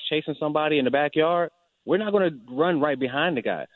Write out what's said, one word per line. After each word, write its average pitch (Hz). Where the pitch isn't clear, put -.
chasing 151
somebody 151
in 135
the 123
backyard, 156
we're 156
not 214
gonna 190
run 151
right 143
behind 139
the 117
guy. 82